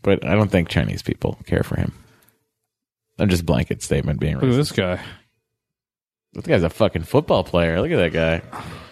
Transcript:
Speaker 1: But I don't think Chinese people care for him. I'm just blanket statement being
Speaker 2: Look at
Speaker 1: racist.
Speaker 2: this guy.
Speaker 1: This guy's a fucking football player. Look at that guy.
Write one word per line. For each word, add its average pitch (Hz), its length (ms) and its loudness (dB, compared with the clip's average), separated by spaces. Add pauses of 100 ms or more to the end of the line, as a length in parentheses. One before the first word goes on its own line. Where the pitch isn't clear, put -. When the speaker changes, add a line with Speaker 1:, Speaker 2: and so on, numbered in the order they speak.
Speaker 1:
But 98 220 2
I 80 100 0
don't 107 160 2
think 87 160 2
Chinese 52 340 -2
people - 440 -4
care - 180 0
for - 160 -6
him. - 140 -4 (1200)
I'm 104 120 2
just 85 160 0
blanket - 380 0
statement 71 360 -2
being 76 160 0
Speaker 2:
Look - 100 -4
at 127 40 2
Speaker 1:
racist. 120 80 2
Speaker 2:
this 147 160 -2
guy. 90 260 -2 (1300)
Speaker 1:
This - 140 -14
guy's 117 160 4
a 82 60 2
fucking 90 340 0
football 127 420 2
player. 85 340 2
Look 151 120 -2
at 151 60 2
that 85 160 2
guy. 82 460 -2 (320)